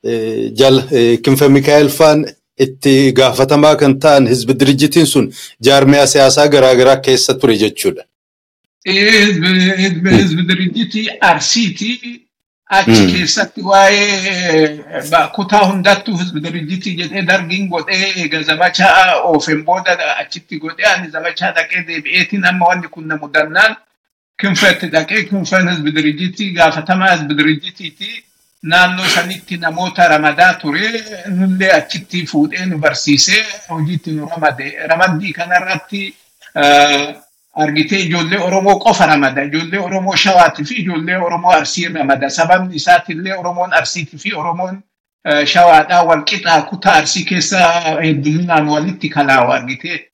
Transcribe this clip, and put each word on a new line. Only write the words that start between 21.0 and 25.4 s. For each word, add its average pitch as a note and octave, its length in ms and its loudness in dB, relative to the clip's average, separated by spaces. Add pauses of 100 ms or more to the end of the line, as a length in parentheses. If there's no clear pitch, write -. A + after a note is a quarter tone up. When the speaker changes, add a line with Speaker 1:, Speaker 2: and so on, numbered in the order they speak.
Speaker 2:
zamachaa E3+ 420 -6
dhaqee E3+ 340 -4
deebi'eetiin E3+ 580 -4
amma F3+ 200 0
wanni F3 220 -2
kun D#3 200 -16
na D3+ 100 -6
mudannaan D#3 580 -2 (680)
Kinfatti F#3+ 500 0
dhaqee D#3+ 320 -2
Kinfan F#3 460 -2